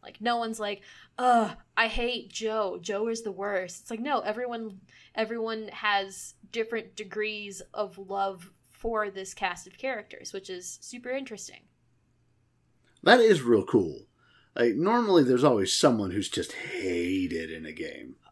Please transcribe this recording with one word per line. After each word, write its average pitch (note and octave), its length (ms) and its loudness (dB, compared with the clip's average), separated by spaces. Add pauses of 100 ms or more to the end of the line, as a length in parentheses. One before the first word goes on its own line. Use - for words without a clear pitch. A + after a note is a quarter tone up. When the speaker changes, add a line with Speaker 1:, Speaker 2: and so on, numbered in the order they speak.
Speaker 1:
Like, - 180 -20
no A#3+ 180 0
one's A3+ 200 -6
like, G3+ 220 -6 (380)
"Ugh, A#3+ 320 4 (260)
I A3+ 120 4
hate A#3+ 440 -4
Joe. G#3+ 480 -2
Joe G#3 280 -4
is A3+ 140 -4
the G#3+ 100 -6
worst." F#3 500 -6
It's - 80 -14
like, A3 100 -6
no, C4 200 0
everyone, A3+ 600 -6 (340)
everyone A3 540 -4
has G3 680 -2 (180)
different A3 440 -4
degrees G#3 640 -6 (140)
of G3 240 -4
love G3 520 -4 (200)
for G#3+ 400 -2
this F#3+ 240 -10
cast F3+ 320 -4
of F#3+ 100 -20
characters, - 560 -8
which F#3+ 160 -10
is F3+ 320 -12
super B3 300 -12
interesting. B3+ 500 -10 (1400)
Speaker 2:
That A#3+ 180 8
is G3+ 220 6
real A#2 220 6
cool. E2+ 420 2 (500)
Like, A#2+ 180 4
normally G3 480 6
there's B2+ 220 4
always G#2+ 280 4
someone G#2+ 400 4
who's G2 180 -4
just - 220 -4
hated F2 1000 -4
in D#2+ 160 -12
a D2+ 60 -12
game. - 440 -12 (160)